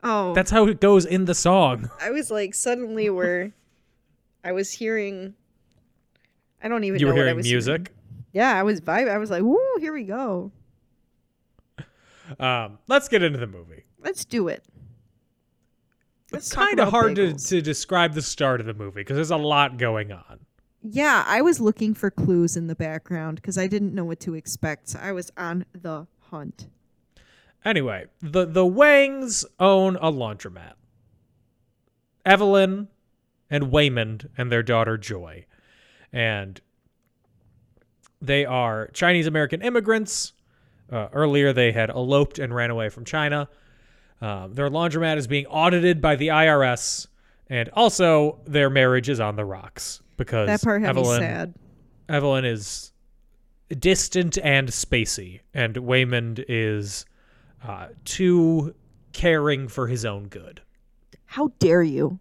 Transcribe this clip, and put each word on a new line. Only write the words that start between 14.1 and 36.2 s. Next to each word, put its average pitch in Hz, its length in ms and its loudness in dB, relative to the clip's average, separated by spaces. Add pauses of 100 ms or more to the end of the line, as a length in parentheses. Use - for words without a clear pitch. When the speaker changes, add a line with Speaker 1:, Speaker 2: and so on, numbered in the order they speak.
Speaker 1:
do 208 240 -2
it. - 160 -8 (1600)
Speaker 2:
It's - 80 -16
Speaker 1:
Let's 294 180 -10
talk 392 180 0
Speaker 2:
kinda 349 160 2
Speaker 1:
about 202 80 0
Speaker 2:
hard 220 240 2
to, 190 160 2
Speaker 1:
bagels. 139 160 -8
Speaker 2:
to 180 120 2
describe 160 540 0
the 151 80 -6
start 131 380 -2
of 107 60 -8
the 113 80 -8
movie 101 280 -12
'cause 139 140 -6
there's 156 160 -2
a 165 40 0
lot 143 420 2
going 110 340 -2
on. - 280 -20 (420)
Speaker 1:
Yeah, 233 440 2
I 220 160 2
was 330 180 4
looking 214 320 0
for 202 180 -2
clues 170 460 0
in 165 120 -6
the 160 80 -6
background 160 680 -8
'cause 190 160 -6
I 185 80 -2
didn't 196 280 -2
know 185 100 -4
what 165 160 -8
to 170 140 -8
expect. - 600 -8
I - 180 -10
was 180 240 -10
on 175 360 -6
the 170 340 -12 (240)
hunt. - 380 -16 (960)
Speaker 2:
Anyway, 135 420 -2 (160)
the, 170 240 0
the 170 180 2
Wangs 269 800 4 (140)
own 190 380 4
a 160 140 0
laundromat. 101 640 -8 (1500)
Evelyn 196 640 4 (600)
and 147 140 0
Waymond 123 640 0 (100)
and 123 120 -4
their 117 120 2
daughter 113 340 0
Joy. 87 500 -12 (640)
And 104 480 -4 (1600)